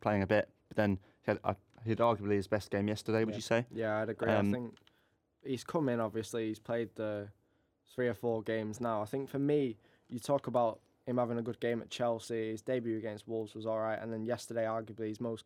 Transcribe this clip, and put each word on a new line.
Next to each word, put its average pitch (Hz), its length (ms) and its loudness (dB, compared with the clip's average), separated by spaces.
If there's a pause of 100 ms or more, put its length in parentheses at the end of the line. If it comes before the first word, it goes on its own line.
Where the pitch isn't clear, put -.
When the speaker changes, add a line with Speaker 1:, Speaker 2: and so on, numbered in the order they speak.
Speaker 1:
playing 104 220 4
a 95 40 2
bit, 104 220 4 (200)
but - 80 -8
then 101 220 4 (240)
he - 80 0
had, 104 140 4
uh, 98 100 0 (300)
he 110 60 0
had 110 100 2
arguably 104 340 4
his 98 140 2
best 104 220 0
game 101 180 0
yesterday, 110 360 2
would 110 100 -4
Speaker 2:
Yeah. - 20 -4
Speaker 1:
you 113 60 -6
say? 117 300 2
Speaker 2:
Yeah, 107 300 -2
I'd 107 60 -4
agree. 110 240 0
Speaker 1:
Um, 101 160 4
Speaker 2:
I 101 40 2
think 120 220 -4 (680)
he's 135 200 -4
come 156 240 0
in, 120 120 2
obviously, 110 480 -2
he's 107 100 -4
played 117 380 -4
the 104 320 -4 (680)
three 123 140 2
or 117 60 0
four 113 280 0
games 110 380 -2
now. 113 200 0
I 104 40 0
think 135 240 -4
for 139 100 -4
me, 139 380 2 (320)
you 120 100 -8
talk 139 300 0
about 120 320 2 (260)
him 123 120 0
having 120 200 2
a 117 40 -2
good 117 180 -6
game 120 200 0
at - 80 -12
Chelsea, 113 600 -2
his 110 120 -6
debut 117 360 0
against 107 300 -6
Wolves 110 260 -4
was 110 100 -10
all 110 140 0
right, 110 220 0
and 113 120 -6
then 110 120 -4
yesterday, 113 400 -2
arguably, 110 440 -4
his 107 120 -6
most 117 260 -4